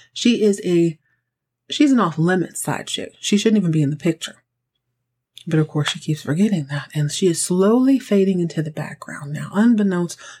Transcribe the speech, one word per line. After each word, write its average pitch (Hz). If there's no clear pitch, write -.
she -
is 202
a, 170
she's 294
an 247
off-limits 170
side -
chick. -
She -
shouldn't 214
even 175
be 156
in 139
the 151
picture. -
But 160
of 156
course, 151
she -
keeps 151
forgetting 170
that, 143
and 147
she -
is 165
slowly 233
fading 190
into 165
the 156
background. -
Now, 147
unbeknownst 202